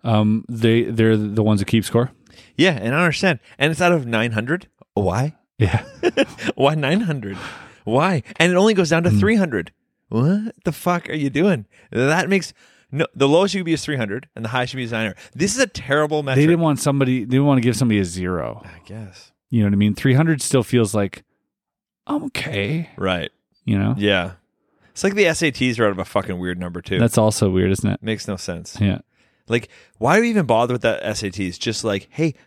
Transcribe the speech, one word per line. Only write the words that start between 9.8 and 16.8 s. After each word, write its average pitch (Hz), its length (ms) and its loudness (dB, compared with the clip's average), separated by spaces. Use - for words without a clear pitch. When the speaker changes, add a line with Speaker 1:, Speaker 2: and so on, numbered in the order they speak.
Speaker 2:
What 185 560 0
the 170 80 -2
fuck 175 380 -4
are - 40 -6
you 143 160 -2
doing? 147 360 0
That 151 380 0
makes 190 240 -2
no. 143 220 0
The 135 160 2
lowest 180 240 4
you 196 60 -4
could 175 80 -6
be 165 60 0
is 147 120 -4
three 147 120 -4
hundred, 113 380 -6
and 113 80 -10
the 110 60 -8
highest 123 240 -4
you 131 40 -10
can 131 40 -6
be 120 40 -6
is 113 60 -8
nine 113 140 -4
hundred. 98 120 -8
This 202 200 -2
is 269 60 -2
a 247 60 2
terrible 147 560 -2
Speaker 1:
They 135 80 -4
Speaker 2:
metric. 143 160 4
Speaker 1:
didn't 170 140 4
want 151 180 2
somebody, 135 400 0